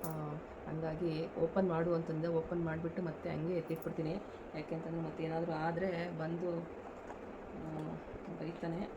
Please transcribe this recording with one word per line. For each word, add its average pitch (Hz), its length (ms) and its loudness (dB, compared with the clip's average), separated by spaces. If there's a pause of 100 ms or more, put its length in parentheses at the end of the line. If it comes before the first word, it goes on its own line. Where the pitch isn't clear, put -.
ಆ, 151 320 -2 (340)
ಹಂಗಾಗಿ 160 680 2
ಓಪನ್ 185 280 6
ಮಾಡು 165 260 6
ಅಂತಂದೆ, 160 340 2
ಓಪನ್ 170 360 4
ಮಾಡಿಬಿಟ್ಟು 165 380 0
ಮತ್ತೆ 165 280 -2
ಹಂಗೆ 160 260 2
ಎತ್ತಿಟ್ಬಿಡ್ತೀನಿ. 165 640 0 (340)
ಯಾಕೆಂತಂದ್ರೆ 160 480 -2
ಮತ್ತೆ 160 220 -2
ಏನಾದರೂ 165 280 2
ಆದರೆ 170 680 2
ಬಂದು, 170 500 0 (920)
ಆ, 156 380 -4 (440)
ಬೈತಾನೆ. 165 560 -2